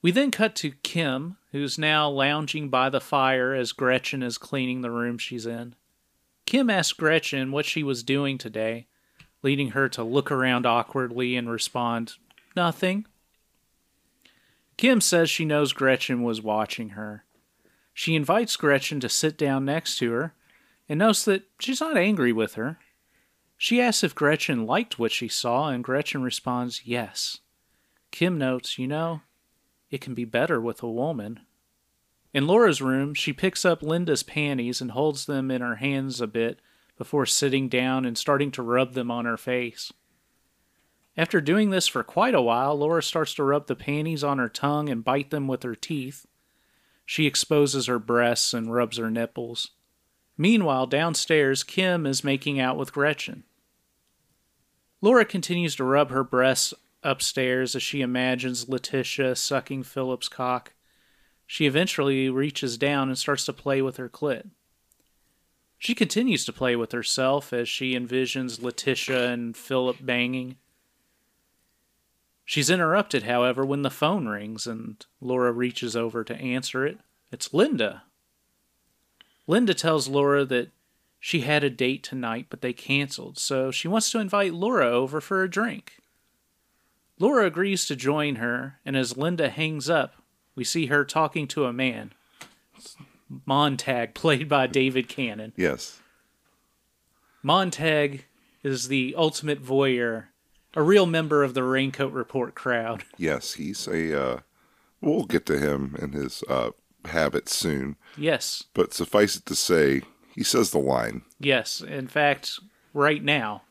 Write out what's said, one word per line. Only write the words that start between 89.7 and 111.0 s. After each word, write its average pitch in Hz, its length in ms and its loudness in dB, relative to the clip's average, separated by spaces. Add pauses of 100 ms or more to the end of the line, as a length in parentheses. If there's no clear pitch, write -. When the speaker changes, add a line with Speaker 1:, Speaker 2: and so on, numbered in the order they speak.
Speaker 1:
up, 156 260 2 (420)
we 123 80 -6
see 165 220 -2
her 143 180 2
talking 143 440 0
to 147 180 0
a 120 60 -2
man. 117 400 -2 (1300)
Montag, 135 680 0
<laughs> - 0 -
played 151 340 2
by 139 180 4
David 131 420 2
Cannon. 110 480 -8
Speaker 2:
Yes. - 440 -2 (1400)
Speaker 1:
Montag 151 840 0 (360)
is 127 260 -4
the 131 280 0
ultimate 151 480 0
voyeur, 123 600 0 (500)
a 160 80 2
real 190 240 6
member 156 380 2
of 127 100 -2
the 131 80 0
Raincoat 131 500 0
Report 123 420 -4
crowd. 113 560 -2
<laughs> - 60 -20
Speaker 2:
Yes, 78 380 -2
he's - 320 -8
a, 80 340 0
uh, 64 200 -2 (600)
we'll - 240 0
get - 220 0
to 76 120 2
him 69 420 -2
and 69 140 -8
his, 69 340 -6
uh, 62 220 0 (340)
habits 78 500 0
soon. 71 420 -2 (200)
Speaker 1:
Yes. 147 480 -2 (100)
Speaker 2:
But - 200 2
suffice 104 420 4
it - 100 -14
to - 100 -4
say, 71 460 4 (320)
he - 100 -6
says 117 260 4
the - 80 2
line. 60 440 0 (180)